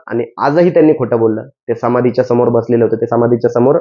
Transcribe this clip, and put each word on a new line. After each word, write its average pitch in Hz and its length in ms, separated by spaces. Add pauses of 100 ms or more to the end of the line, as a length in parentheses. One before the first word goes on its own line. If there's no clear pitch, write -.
आणि 117 180 (140)
आजही 156 320
त्यांनी 156 220
खोटं 117 260
बोललं. 113 300
ते - 260
समाधीच्या 123 500
समोर 120 240
बसलेले 117 360
होते, 110 120
ते 113 100
समाधीच्या 117 440
समोर 131 300